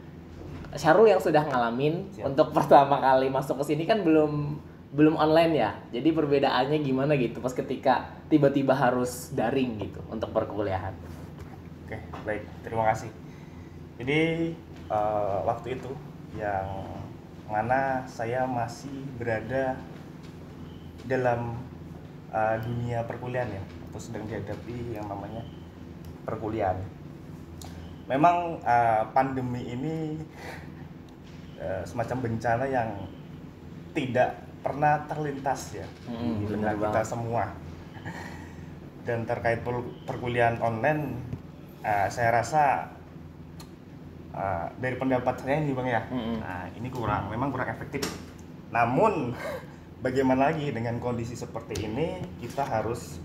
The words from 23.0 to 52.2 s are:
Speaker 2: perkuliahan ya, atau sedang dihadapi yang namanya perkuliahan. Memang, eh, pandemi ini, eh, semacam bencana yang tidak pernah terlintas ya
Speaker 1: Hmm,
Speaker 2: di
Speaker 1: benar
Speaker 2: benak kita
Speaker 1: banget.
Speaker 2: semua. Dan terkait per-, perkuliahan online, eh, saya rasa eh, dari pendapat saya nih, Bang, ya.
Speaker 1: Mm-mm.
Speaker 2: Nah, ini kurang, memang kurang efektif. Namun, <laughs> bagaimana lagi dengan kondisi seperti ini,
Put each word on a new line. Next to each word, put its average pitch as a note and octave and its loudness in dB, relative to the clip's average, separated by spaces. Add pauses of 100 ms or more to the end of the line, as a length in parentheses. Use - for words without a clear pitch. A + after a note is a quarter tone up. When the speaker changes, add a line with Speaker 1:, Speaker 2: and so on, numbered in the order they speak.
Speaker 2:
perkuliahan B2 -4
ya, F#2+ -8 (240)
atau - -12
sedang G#2+ -8
dihadapi G#2+ -8
yang G#2 -8
namanya G2+ -8 (880)
perkuliahan. G#2+ -2 (1300)
Memang, E3+ 4
eh, A#2 4 (120)
pandemi C3 0
ini, D#3 -4 (1400)
eh, F#2 -6
semacam A#2+ -2
bencana A#2 0
yang B2 2 (1040)
tidak B2 2 (160)
pernah D3 2
terlintas C#3 -4
ya F2+ -8 (160)
Speaker 1:
Hmm, A#2 -2
Speaker 2:
di G#2 -2
Speaker 1:
benar G#2+ 0
Speaker 2:
benak G#2 -2
kita G#2+ 2
Speaker 1:
banget. A2 2
Speaker 2:
semua. A#2 -2 (1600)
Dan A#2 0
terkait A#2 0
per-, A#2+ -2 (160)
perkuliahan A#2+ 2
online, A#2+ 2 (640)
eh, G2+ 2
saya A#2 4
rasa C3+ 4 (1500)
eh, F#2 -2 (120)
dari B2 -2
pendapat B2+ 0
saya C3+ 0
nih, D3 0
Bang, B2+ -2
ya. A2+ 2
Speaker 1:
Mm-mm. A#2 -2
Speaker 2:
Nah, F2+ -6
ini A2+ -8
kurang, G#2+ 0
memang A#2 -2
kurang B2 -2
efektif. - -4 (640)
Namun, B2+ 4 (260)
<laughs> - -10
bagaimana C3 4
lagi D3 -2
dengan A#2 -2
kondisi A#2+ -2
seperti A2 -6
ini, E3+ -2 (160)